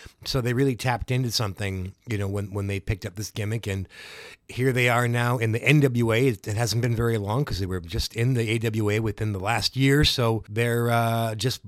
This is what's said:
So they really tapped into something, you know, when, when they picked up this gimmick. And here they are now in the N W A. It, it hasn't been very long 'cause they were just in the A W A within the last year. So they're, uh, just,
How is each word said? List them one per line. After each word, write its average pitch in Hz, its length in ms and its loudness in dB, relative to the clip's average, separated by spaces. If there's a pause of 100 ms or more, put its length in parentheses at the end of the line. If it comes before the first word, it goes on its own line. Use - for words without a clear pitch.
(260)
So 135 160 -2
they 120 120 -2
really 131 220 2
tapped 120 360 -2
into 127 180 0
something, 98 640 -4 (140)
you 110 100 -4
know, 98 100 -2
when, 101 240 -6
when 101 140 -4
they 101 140 -2
picked 104 260 -6
up 92 120 -10
this 104 120 -10
gimmick. 107 380 -6
And 98 200 -4 (600)
here 127 240 0
they 123 180 2
are 120 180 4
now 120 300 0
in 113 140 0
the 113 120 0
N 143 180 6
W 120 300 4
A. 123 180 4
It, - 180 -4
it 101 100 -4
hasn't 117 240 0
been 117 140 0
very 117 240 0
long 107 260 0
'cause 101 140 -4
they 95 80 -2
were 90 140 -4
just 85 340 -6
in 120 180 2
the 113 160 0
A 113 80 2
W 110 320 0
A 107 100 2
within 110 320 -2
the 95 80 -4
last 104 380 -2
year. 139 260 6
So 113 460 2
they're, 117 400 0
uh, 113 460 0
just, 120 320 -2